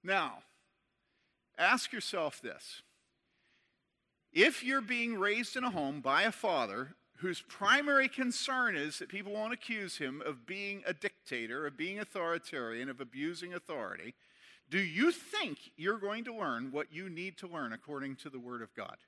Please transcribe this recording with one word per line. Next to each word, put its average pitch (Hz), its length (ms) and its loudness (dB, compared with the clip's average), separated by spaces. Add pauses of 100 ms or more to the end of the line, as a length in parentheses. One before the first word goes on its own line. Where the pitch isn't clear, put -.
Now, 175 360 2 (1160)
ask 214 340 6
yourself 180 500 -2
this. - 400 -10 (1500)
If 240 300 8
you're 262 180 2
being 233 380 -2
raised 208 360 0
in 254 80 -2
a 247 60 2
home 147 320 -2
by 139 220 6
a 220 80 4
father 131 640 0 (220)
whose 170 240 -2
primary 269 640 6
concern 247 680 2
is 147 240 -2
that - 100 -8
people 202 240 -6
won't 214 200 0
accuse 214 440 -4
him 143 280 -4
of 127 220 -6
being 202 400 -6
a 180 60 0
dictator, 135 760 -4
of 135 100 -8
being 190 220 -4
authoritarian, 165 920 -2
of 123 100 -8
abusing 160 540 -6
authority, 117 600 -6 (540)
do 175 100 2
you 196 320 4
think 339 460 -4 (180)
you're 196 240 0
going 208 240 -2
to 233 100 -6
learn 131 380 -2
what 147 220 -4
you 185 160 -8
need 175 300 -6
to 190 80 -10
learn 147 260 -4
according 139 440 -6
to 156 120 -12
the 131 100 -10
Word 120 220 -8
of 107 120 -10
God? 107 240 -8 (100)